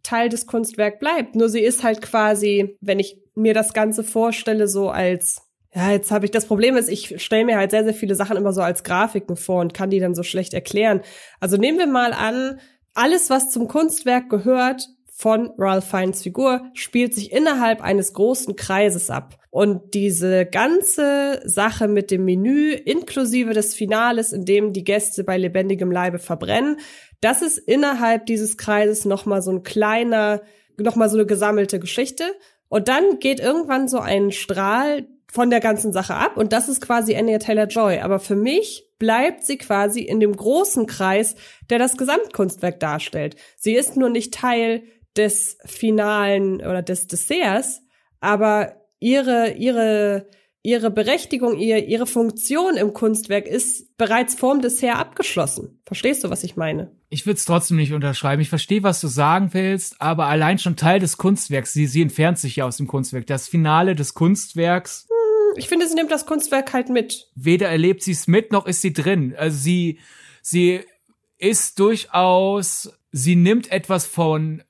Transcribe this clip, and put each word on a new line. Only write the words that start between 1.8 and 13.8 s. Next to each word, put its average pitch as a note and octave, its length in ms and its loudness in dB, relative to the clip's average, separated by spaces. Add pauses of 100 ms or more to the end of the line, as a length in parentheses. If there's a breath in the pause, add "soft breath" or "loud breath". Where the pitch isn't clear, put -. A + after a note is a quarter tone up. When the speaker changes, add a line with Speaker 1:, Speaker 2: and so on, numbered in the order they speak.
Speaker 1:
halt A3 180 0
quasi, G#3 800 0
wenn G3 180 0
ich - 220 -6 (140)
mir A3 180 2
das A3 200 0
Ganze G#3+ 300 0
vorstelle, A3 640 0
so G3 220 0
als F3+ 520 -2 (360)
ja, F#3+ 140 2
jetzt G3+ 180 0
hab G#3 140 2
ich, G3+ 80 -2
das A3 160 0
Problem A3 280 4
ist, F#3+ 140 2
ich E3+ 320 -8
stell A3 240 2
mir A#3 100 2
halt G3 140 2
sehr, G#3+ 140 2
sehr A3 100 0
viele G3 220 -2
Sachen G3+ 200 -2
immer G3 160 0
so F#3 120 -2
als F3 200 -2
Grafiken F#3+ 520 -2
vor F3+ 260 -2
und E3+ 140 -2
kann F#3+ 160 -4
die F#3+ 80 2
dann F3+ 160 0
so F3 80 -4
schlecht F#3 320 -6
erklären. G3+ 460 0 (380 loud breath)
Also F#3+ 180 0
nehmen C#4 200 2
wir F4+ 80 2
mal B3 280 2
an, C4 460 -4 (360 loud breath)
alles, D#4 340 2
was C4 220 2
zum A#3 160 -2
Kunstwerk B3 600 0